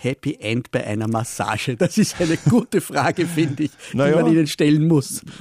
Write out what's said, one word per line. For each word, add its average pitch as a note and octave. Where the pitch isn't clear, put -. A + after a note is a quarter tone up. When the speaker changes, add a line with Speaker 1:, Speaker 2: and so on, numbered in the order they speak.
Speaker 1:
Happy -
End A#2
bei B2
einer A2
Massage? A2
Das -
ist -
eine D#3+
gute G#3
Frage, D#3
finde D3+
ich, C#3+
die A2+
Speaker 2:
Na C#3+
ja. E3
Speaker 1:
man D#3+
Ihnen D#3+
stellen D3+
muss. -